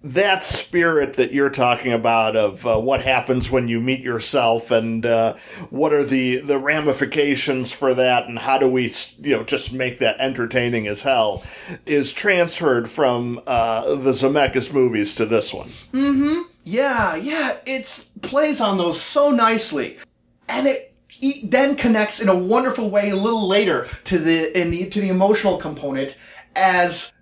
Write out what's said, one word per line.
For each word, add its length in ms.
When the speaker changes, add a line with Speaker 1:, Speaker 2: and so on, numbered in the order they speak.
Speaker 1:
that 380
spirit 760
that 140
you're 200
talking 420
about 420
of, 300
uh, 140
what 240
happens 480
when 160
you 120
meet 200
yourself 720
and, 340
uh, 300
what 240
are 100
the, 340
the 200
ramifications 1120
for 220
that 340
and 120
how 180
do 100
we 200
s-, 340
you 160
know, 60
just 280
make 280
that 200
entertaining 680
as 160
hell 400
is 260
transferred 760
from, 560
uh, 480
the 160
Zemeckis 640
movies 400
to 140
this 260
one. 160
Speaker 2:
Mm-hmm. 580
Yeah, 520
yeah, 420
it's 380
plays 360
on 200
those 200
so 300
nicely. 680
And 180
it, 280
it 300
then 240
connects 440
in 80
a 80
wonderful 540
way 220
a 40
little 320
later 400
to 120
the, 420
in 120
the, 180
to 100
the 100
emotional 500
component 560
as 560